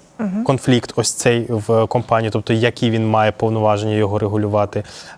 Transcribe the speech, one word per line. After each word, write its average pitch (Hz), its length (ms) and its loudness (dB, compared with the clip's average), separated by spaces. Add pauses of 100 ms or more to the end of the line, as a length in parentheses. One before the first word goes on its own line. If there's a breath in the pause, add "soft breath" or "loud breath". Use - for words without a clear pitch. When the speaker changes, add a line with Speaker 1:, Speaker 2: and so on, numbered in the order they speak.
(200)
Speaker 1:
Мгм. 214 260 -2
Speaker 2:
конфлікт 131 520 0
ось 113 160 0
цей 120 380 0
в 113 360 2
компанії, 113 460 0
тобто 113 200 -2
які 117 380 0
він 110 200 0
має 107 220 2
повноваження 107 640 0
його 104 240 0
регулювати, 104 680 -2 (320 loud breath)